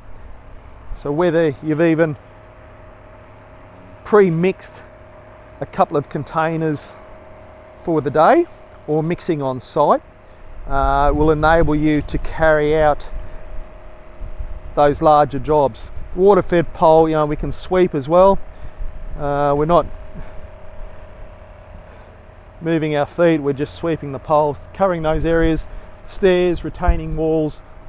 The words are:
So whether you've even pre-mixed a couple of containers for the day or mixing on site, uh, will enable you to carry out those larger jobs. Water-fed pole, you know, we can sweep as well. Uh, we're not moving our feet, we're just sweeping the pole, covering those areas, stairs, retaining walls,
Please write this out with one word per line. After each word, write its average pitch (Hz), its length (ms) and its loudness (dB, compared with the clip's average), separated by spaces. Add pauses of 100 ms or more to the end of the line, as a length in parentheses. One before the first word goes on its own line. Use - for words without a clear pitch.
(960)
So - 180 -6
whether 160 500 2
you've 151 200 0
even 160 340 2 (1900)
pre-mixed 185 680 2 (880)
a - 60 -8
couple 170 320 -2
of 143 100 -4
containers 160 840 -4 (880)
for 160 180 0
the 143 100 -4
day 202 360 4 (400)
or 156 160 0
mixing 160 400 -4
on 131 180 -4
site, 165 420 0 (640)
uh, 139 480 2
will 151 160 2
enable 156 440 4
you 151 280 2
to - 160 -6
carry 156 600 2
out 151 280 2 (1700)
those 147 280 2
larger 147 360 4
jobs. 135 520 0 (240)
Water-fed 180 580 4
pole, 160 380 4
you 160 40 0
know, 151 120 2
we 147 100 -2
can 147 160 -6
sweep 180 420 0
as 139 140 -4
well. 190 300 6 (800)
Uh, 143 360 0
we're 147 120 0
not 165 200 4 (2750)
moving 156 340 0
our 143 100 0
feet, 170 320 4
we're 143 140 0
just 139 220 -6
sweeping 147 380 -6
the 131 60 -10
pole, 147 380 0 (160)
covering 180 300 -2
those 156 220 0
areas, 160 420 2 (420)
stairs, 180 560 2
retaining 160 520 -2
walls, 156 440 0 (280)